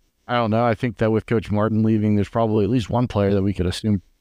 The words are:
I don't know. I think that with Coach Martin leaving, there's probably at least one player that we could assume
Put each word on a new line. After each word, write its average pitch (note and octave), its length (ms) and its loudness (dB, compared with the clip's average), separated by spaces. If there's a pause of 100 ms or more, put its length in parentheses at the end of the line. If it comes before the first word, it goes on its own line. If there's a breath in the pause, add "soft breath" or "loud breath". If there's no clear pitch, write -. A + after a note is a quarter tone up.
(280)
I B2 60 -2
don't A#2 160 0
know. A#2 160 2
I A#2 80 2
think A#2 240 -4
that A2 120 2
with A2 140 0
Coach A2 260 -2
Martin G#2+ 320 0
leaving, G#2+ 320 2
there's G2+ 140 0
probably A2 340 0
at G2 80 0
least B2 200 -2
one A#2+ 180 -2
player G2+ 240 0
that G2 100 2
we G2 120 -2
could F2+ 100 -2
assume G2+ 380 -2 (180)